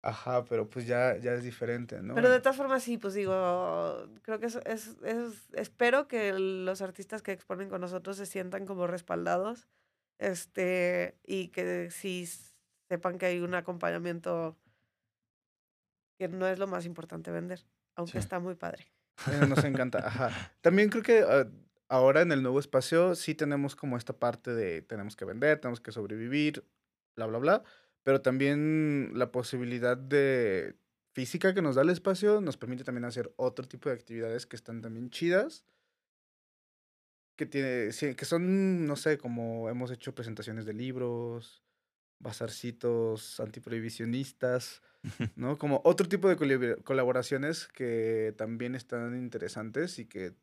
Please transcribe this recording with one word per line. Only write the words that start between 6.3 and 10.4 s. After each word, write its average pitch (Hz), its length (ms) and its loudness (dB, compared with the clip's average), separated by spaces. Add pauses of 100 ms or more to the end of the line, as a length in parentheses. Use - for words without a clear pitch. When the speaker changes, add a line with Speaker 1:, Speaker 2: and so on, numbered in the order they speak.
Speaker 2:
los 190 460 -2
artistas 190 400 -10
que - 80 -6
exponen 190 380 -6
con 190 120 -6
nosotros 180 360 -6
se 196 100 -8
sientan 185 400 -6
como 180 220 -2
respaldados, 175 800 -2 (500)
este, 180 1040 0